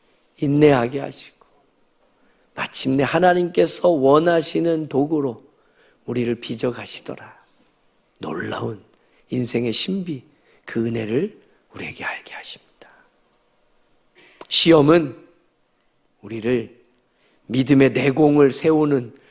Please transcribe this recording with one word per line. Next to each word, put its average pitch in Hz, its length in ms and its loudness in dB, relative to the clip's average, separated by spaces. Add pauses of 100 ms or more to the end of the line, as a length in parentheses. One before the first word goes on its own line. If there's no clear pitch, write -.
(380)
인내하게 139 640 2
하시고 - 420 -14 (1120)
마침내 - 480 -2
하나님께서 175 840 2
원하시는 160 1000 2
도구로 139 560 -4 (600)
우리를 120 320 -4
빚어가시더라. - 1040 -10 (800)
놀라운 107 640 -10 (480)
인생의 120 420 -4
신비, 175 500 -4 (420)
그 117 220 -6
은혜를 117 540 -4 (340)
우리에게 - 300 -14
알게 - 300 -12
하십니다. - 540 -20 (1600)
시험은 156 680 4 (1040)
우리를 110 580 -6 (680)
믿음의 131 460 4
내공을 139 600 4
세우는 147 640 0 (140)